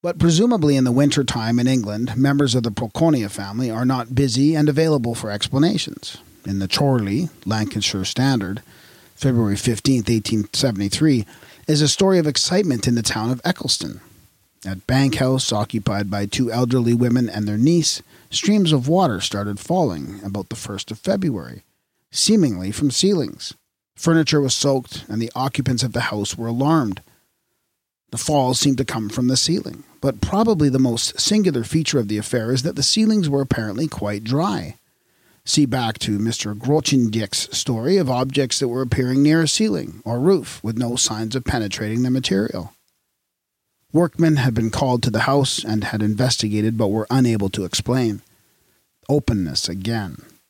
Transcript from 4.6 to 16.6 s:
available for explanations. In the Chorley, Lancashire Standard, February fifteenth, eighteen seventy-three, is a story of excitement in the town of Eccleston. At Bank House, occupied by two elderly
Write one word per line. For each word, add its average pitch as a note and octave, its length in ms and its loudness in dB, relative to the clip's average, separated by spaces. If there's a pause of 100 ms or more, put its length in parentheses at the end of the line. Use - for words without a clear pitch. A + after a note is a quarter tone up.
available C#3 480 2
for G#2+ 140 -8
explanations. - 880 -2 (260)
In G2 160 -4
the F#2+ 80 -4
Chorley, C3 640 0 (140)
Lancashire G#2 600 -2
Standard, A2+ 580 -2 (540)
February A#2 400 2
fifteenth, B2 540 0
eighteen A2 420 0
seventy-three, A2+ 720 0 (420)
is D3 140 2
a D3+ 80 2
story F#3+ 300 4
of D#3 80 2
excitement D3 600 0
in B2 80 2
the A#2 80 0
town A2 280 -2
of B2+ 140 -2
Eccleston. - 560 -4 (640)
At F#2+ 220 -8
Bank C3+ 300 2
House, C3 360 0
occupied G#2 580 -2
by G2+ 160 -4
two A#2+ 260 -2
elderly A#2+ 400 2